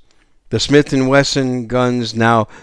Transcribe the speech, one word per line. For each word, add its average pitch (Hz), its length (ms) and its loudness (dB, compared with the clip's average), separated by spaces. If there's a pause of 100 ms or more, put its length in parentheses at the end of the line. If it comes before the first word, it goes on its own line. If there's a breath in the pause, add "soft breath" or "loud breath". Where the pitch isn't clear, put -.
(500)
the 113 100 -2
Smith 143 340 2
and 131 140 0
Wesson 131 600 0
guns, 123 480 -2
now 113 320 2 (160 loud breath)